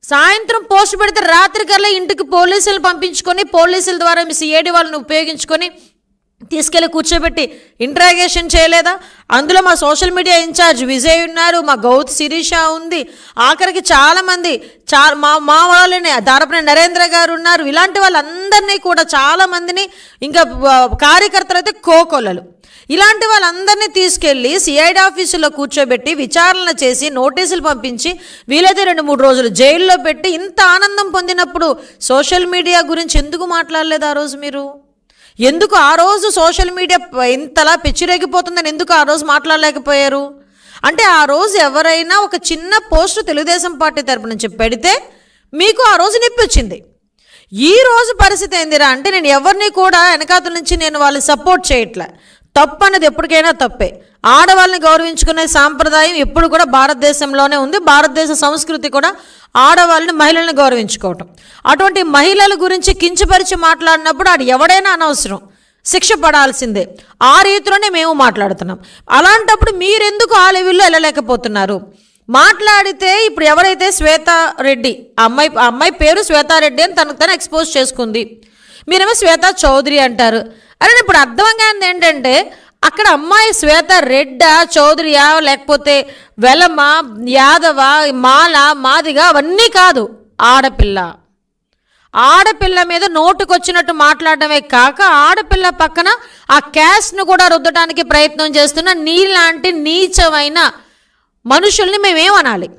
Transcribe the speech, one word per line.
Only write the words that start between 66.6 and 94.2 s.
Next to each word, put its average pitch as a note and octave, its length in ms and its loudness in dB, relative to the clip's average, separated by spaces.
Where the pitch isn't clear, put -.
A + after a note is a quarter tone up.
ఆ C#4 200 6
రీతిలోనే G4+ 480 0
మేము E4 240 -2
మాట్లాడుతున్నాం. G3+ 640 -2
అలాంటప్పుడు G#4+ 640 2
మీరెందుకు G#4 640 -2
ఆ F#4+ 160 4
లెవెల్లో F#4 320 2
వెళ్ళలేకపోతున్నారు? A#3+ 1040 -2
మాట్లాడితే G4 960 2
ఇప్పుడు E4+ 200 -2
ఎవరైతే F#4 460 2
శ్వేతారెడ్డి, D#4 1160 0
ఆ A3+ 40 2
అమ్మాయి, C4+ 260 0
ఆ B3 60 4
అమ్మాయి C4 260 0
పేరు E4 320 0
శ్వేతారెడ్డి D4+ 600 0
అని F#4 100 -2
తనకు D4+ 200 -2
తను E4 180 -2
ఎక్స్‌పోజ్ D#4+ 460 -4
చేసుకుంది, A#3+ 640 -6
మీరేమో F#4+ 240 0
శ్వేతా F4+ 400 0
చౌదరి C#4 340 0
అంటారు. A3+ 640 -2
అరే A#4 180 2
ఇప్పుడు F#4+ 180 2
అర్థం B3+ 180 0
కానిది G#4+ 500 0
ఏంటంటే D#4+ 680 -2
అక్కడ G#4 240 0
అమ్మాయి F#4+ 460 2
శ్వేత D#4+ 340 0
రెడ్డా, C#4+ 640 2
చౌదరియా, D4+ 640 2
లేకపోతే C#4+ 680 -2
వెలమా, D4+ 600 2
యాదవా, C#4+ 840 2
మాల, C#4+ 640 2
మాదిగా D4 480 0
అవన్నీ F4 440 2
కాదు, F4 400 2
ఆడపిల్ల. A3+ 720 0
ఆడపిల్ల F#4 680 2
మీద F4 220 -2
నోటుకొచ్చినట్టు F4 840 0
మాట్లాడడమే D4+ 680 0